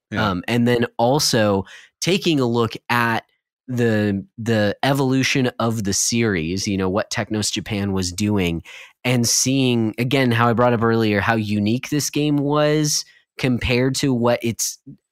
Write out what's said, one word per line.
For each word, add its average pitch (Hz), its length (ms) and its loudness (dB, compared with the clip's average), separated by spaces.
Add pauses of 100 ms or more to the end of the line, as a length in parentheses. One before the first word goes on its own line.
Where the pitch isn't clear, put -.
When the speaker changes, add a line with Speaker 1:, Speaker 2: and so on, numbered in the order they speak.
(100)
Speaker 1:
Yeah. 107 200 -2
Speaker 2:
Um, 90 180 -4
and 120 200 2
then 120 180 2 (120)
also 117 640 2 (360)
taking 170 400 0
a 123 60 2
look 117 280 0 (160)
at 117 340 0 (420)
the, 107 580 0 (140)
the 107 440 0
evolution 131 760 0
of 113 260 -2
the 98 80 -2
series, 98 760 0
you 98 80 0
know, 95 120 0
what 95 220 -2
Technos 107 400 -4
Japan 101 420 -4
was 92 200 -2
doing, 92 500 0 (420)
and 123 240 0
seeing, 123 720 0
again, 127 320 2
how 117 180 4
I 120 60 4
brought 120 180 4
up 113 100 2
earlier, 113 380 2
how 110 140 0
unique 107 540 -2
this 147 200 -2
game 147 280 0
was 151 680 0 (320)
compared 127 600 0
to 139 180 0
what 120 280 2
it's, - 360 -4 (340)